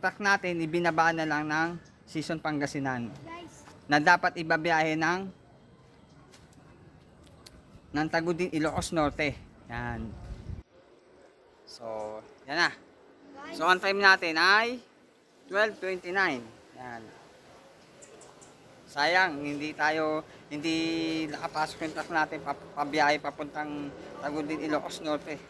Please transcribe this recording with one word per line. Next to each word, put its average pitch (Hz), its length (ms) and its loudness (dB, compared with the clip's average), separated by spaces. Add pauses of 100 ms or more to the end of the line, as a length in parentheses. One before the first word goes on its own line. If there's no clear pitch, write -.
truck 185 160 -2
natin, 196 480 2
ibinaba 165 480 2
na 160 160 -2
lang 151 160 0
ng 160 240 0 (400)
Season 160 320 -4
Pangasinan. 135 720 -2 (720)
Na - 160 4
dapat 180 380 6
ibabiyahe 160 580 2
ng, 165 220 0 (2750)
ng 151 160 0
Tagudin, 165 400 0
Ilocos 160 480 -2
Norte. 147 400 0 (320)
Yan. 117 400 -6 (1600)
So, 107 480 -8 (320)
yan 165 160 2
na. 143 60 0 (840)
So, 160 160 2
ang 185 120 6
time 196 160 0
natin 190 400 6
ay 220 440 4 (680)
twelve 208 280 2
twenty-nine. 180 640 -2 (360)
Yan. 123 240 -12 (1900)
Sayang, 160 480 4
hindi 147 320 -6
tayo, 156 480 0 (320)
hindi 160 240 -2 (560)
nakapasok 156 480 -4
yung 156 160 -6
truck 156 160 -6
natin 156 320 0
pa, 143 80 -4
pabiyahe 147 640 2
papuntang 147 720 -8 (320)
Tagudin, 147 400 -4
Ilocos 151 400 -4
Norte. 151 480 -6